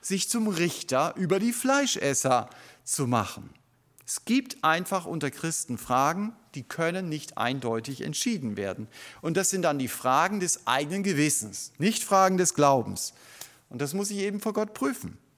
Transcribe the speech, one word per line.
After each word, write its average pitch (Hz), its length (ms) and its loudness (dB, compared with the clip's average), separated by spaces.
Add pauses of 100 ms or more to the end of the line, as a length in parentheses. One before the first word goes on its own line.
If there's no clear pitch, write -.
sich - 280 -2
zum 220 200 2
Richter 165 680 0
über 190 220 2
die 233 140 2
Fleischesser 139 960 2 (320)
zu - 240 -2
machen. 117 440 0 (540)
Es - 200 -8
gibt 254 400 -2
einfach 175 420 0
unter 147 240 -2
Christen 160 480 -4
Fragen, 165 540 0 (240)
die 131 80 -8
können 175 440 -4
nicht 151 300 -8
eindeutig 123 640 -2
entschieden 151 560 -2
werden. 98 320 -6 (340)
Und 165 140 0
das 190 140 2
sind 190 120 -2
dann 151 160 2
die 131 80 -2
Fragen 160 540 2
des - 260 -2
eigenen 147 380 0
Gewissens, 147 760 0
nicht 208 240 2
Fragen 190 340 6
des 180 180 2
Glaubens. 120 600 4 (540)
Und 120 120 -10
das 143 140 -4
muss 202 160 -2
ich 202 80 -6
eben 202 220 -2
vor 214 120 -2
Gott 214 220 -2
prüfen. 262 420 -4 (220)